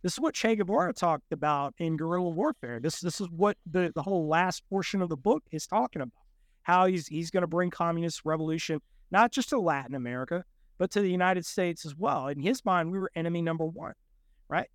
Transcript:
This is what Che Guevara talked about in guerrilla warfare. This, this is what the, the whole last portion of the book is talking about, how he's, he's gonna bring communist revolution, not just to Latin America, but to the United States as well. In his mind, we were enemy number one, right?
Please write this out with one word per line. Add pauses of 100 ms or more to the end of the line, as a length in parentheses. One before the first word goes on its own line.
This
is
what
Che
Guevara
talked
about
in
guerrilla
warfare.
This,
this
is
what (120)
the,
the
whole
last
portion
of
the
book
is
talking
about, (480)
how
he's,
he's
gonna
bring
communist
revolution, (300)
not
just
to
Latin
America, (340)
but
to
the
United
States
as
well.
In
his
mind,
we
were
enemy
number
one, (560)
right?